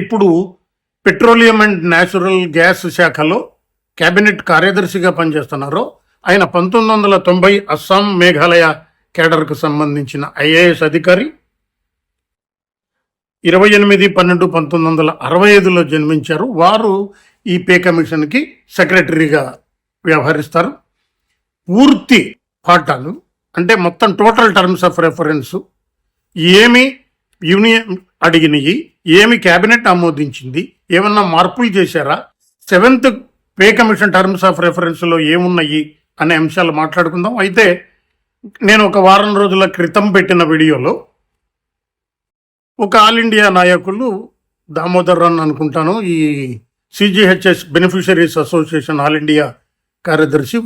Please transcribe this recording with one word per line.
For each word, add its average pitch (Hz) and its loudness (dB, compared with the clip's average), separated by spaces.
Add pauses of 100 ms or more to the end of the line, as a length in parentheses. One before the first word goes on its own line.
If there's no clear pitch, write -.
ఇప్పుడు 202 0 (760)
petroleum 226 4
and 202 0 (160)
natural 185 0 (200)
gas 175 2 (180)
శాఖలో 170 -2 (580)
క్యాబినెట్ 180 0
కార్యదర్శిగా 180 0
పనిచేస్తున్నారో 156 -4 (400)
ఆయన 190 0 (120)
పంతొమ్మిది 220 0
వందల 202 2 (120)
తొంభై 180 4 (220)
అస్సాం, 196 0 (140)
మేఘాలయ 170 2 (500)
కేడర్కు 160 -4
సంబంధించిన 147 -6 (220)
ఐఏఎస్ 165 2
అధికారి. 180 0 (2250)
ఇరవై 196 4
ఎనిమిది 202 2 (100)
పన్నెండు 180 2 (100)
పంతొమ్మిది 160 -2
వందల 160 0 (160)
అరవై 180 2
ఐదులో 180 2
జన్మించారు. 156 -2 (160)
వారు 208 2 (520)
ఈ 185 -2 (120)
పే 180 4
కమిషన్కి 165 -2 (360)
సెక్రటరీగా 160 0 (640)
వ్యవహరిస్తారు. 160 -2 (960)
పూర్తి 214 2 (460)
పాఠాలు 156 -2 (440)
అంటే 180 0 (120)
మొత్తం 175 -2 (100)
total 220 2 (100)
terms 180 0
of - -8 (100)
reference 156 -4 (1040)
ఏమి 240 4 (580)
యూనియన్ 208 0 (280)
అడిగినయి, 156 0 (460)
ఏమి 233 4 (100)
క్యాబినెట్ 214 2
ఆమోదించింది, 147 -4 (340)
ఏమన్నా 208 0 (120)
మార్పులు 190 0
చేశారా, 156 -2 (520)
సెవెంత్ 254 2 (500)
పే 196 4 (120)
కమిషన్ 208 0
terms 190 0
of 156 0
reference-లో 170 -2 (160)
ఏమున్నాయి 170 -2 (400)
అనే 160 0
అంశాలు 160 -2
మాట్లాడుకుందాం. 175 -4 (100)
అయితే 202 0 (1000)
నేను 214 4
ఒక 202 0
వారం 202 4
రోజుల 190 0 (120)
క్రితం 175 -2 (100)
పెట్టిన 175 2
వీడియోలో 156 0 (1900)
ఒక 208 -2 (100)
all 226 2
ఇండియా 214 2 (100)
నాయకులు 180 0 (640)
దామోదర్ 170 0
రన్ 170 2
అనుకుంటాను, 156 -4 (220)
ఈ - -2 (800)
సీజీహెచ్ఎస్ 190 2 (120)
బెనిఫిషరీస్ 180 0
అసోసియేషన్ 156 -4
all 151 0
ఇండియా 151 0 (600)
కార్యదర్శి, 156 -2